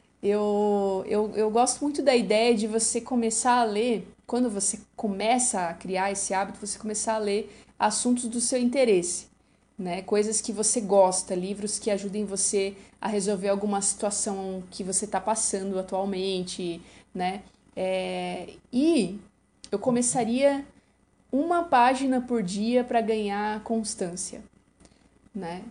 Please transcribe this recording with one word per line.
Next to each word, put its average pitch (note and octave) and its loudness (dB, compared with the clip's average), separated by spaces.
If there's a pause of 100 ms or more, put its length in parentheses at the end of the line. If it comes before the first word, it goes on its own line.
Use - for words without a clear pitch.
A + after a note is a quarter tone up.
(220)
eu, G#3 2
eu, G#3 0
eu G#3+ 2
gosto A#3+ 2
muito C#4+ 0
da C4 6
ideia A3+ 4
de G#3+ 0
você A3+ 0
começar A#3+ 2
a - 4
ler, G#3+ 0 (200)
quando B3 0
você G3+ -2 (160)
começa G#3 0
a E3+ -6
criar F#3 -2
esse F#3+ -4
hábito, F#3+ -4
você G3+ -8
começar G#3+ -4
a - 0
ler G#3 -2 (280)
assuntos B3 2
do A#3 -4
seu B3 0
interesse, A#3+ 2 (520)
né? F3+ -4
Coisas G#3 0
que - -4
você G#3+ 0
gosta, F#3+ 4
livros G3+ -4
que A3 -2
ajudem G3+ -2
você G3 -2 (240)
a - -4
resolver G3+ 0
alguma G3+ 0
situação G3 -2
que - -8
você F#3+ -2
tá G3 -2
passando G3 -2
atualmente, F#3 -4 (320)
né? F#3 -4 (320)
É, F#3 -4 (220)
e B3 2 (520)
eu G3+ 0
começaria B3+ 2 (680)
uma E4+ 2
página C4 4
por A#3+ 0
dia G#3+ 0
pra A#3+ 0
ganhar G#3+ -2
constância, G#3 -4 (920)
né? F#3 -8